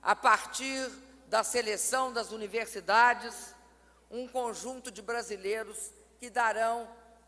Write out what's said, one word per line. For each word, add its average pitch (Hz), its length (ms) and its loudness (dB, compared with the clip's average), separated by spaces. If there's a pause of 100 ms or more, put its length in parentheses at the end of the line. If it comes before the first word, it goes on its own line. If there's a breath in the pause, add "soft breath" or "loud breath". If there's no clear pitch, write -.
a - 140 4
partir 262 720 2 (380)
da 214 160 2
seleção 240 680 0
das 226 200 -4
universidades, 220 1200 2 (560 soft breath)
um 247 180 -10
conjunto 240 640 -6
de 196 100 -16
brasileiros 214 880 -6 (280)
que 247 100 -14
darão 226 580 0 (400)